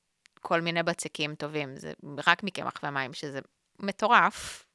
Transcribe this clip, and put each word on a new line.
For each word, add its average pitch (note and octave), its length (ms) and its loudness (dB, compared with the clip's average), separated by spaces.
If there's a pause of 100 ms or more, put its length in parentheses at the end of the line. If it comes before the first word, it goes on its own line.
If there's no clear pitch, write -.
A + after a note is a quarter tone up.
(400)
כל E3+ 200 2
מיני E3+ 220 2
בצקים D#3 520 -2
טובים, D3 420 -4
זה D#3 160 -10 (340)
רק F3 160 4
מקמח C#3+ 300 -4 (100)
ומים, C#3 300 -4
שזה C#3 280 -8 (400)
מטורף, G3+ 960 2